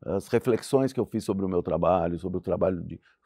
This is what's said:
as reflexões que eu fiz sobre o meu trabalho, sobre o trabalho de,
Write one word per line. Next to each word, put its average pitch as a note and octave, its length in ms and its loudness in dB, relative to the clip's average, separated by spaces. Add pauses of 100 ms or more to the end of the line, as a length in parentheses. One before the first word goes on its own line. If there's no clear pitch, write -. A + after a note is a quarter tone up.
as F#2+ 220 -2
reflexões C3 680 2
que - 60 -2
eu G#2 60 0
fiz G#2 180 -4
sobre G2 220 -2
o F#2 40 -2
meu F2 140 0
trabalho, E2+ 560 2
sobre F#2 180 -6
o F2 40 -6
trabalho F2 420 0
de, E2 160 -12 (260)